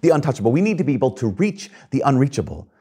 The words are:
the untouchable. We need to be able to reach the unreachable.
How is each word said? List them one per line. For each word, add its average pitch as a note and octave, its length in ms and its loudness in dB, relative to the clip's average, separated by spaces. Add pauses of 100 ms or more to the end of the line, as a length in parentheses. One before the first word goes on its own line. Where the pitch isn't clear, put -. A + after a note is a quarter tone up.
the E3+ 100 4
untouchable. C#3 400 2
We D#3 120 2
need G#3 160 0
to C#3 60 0
be C#3 100 0
able B2+ 180 0
to A2+ 160 -4
reach - 420 -4 (200)
the C3+ 160 0
unreachable. C3 640 0 (100)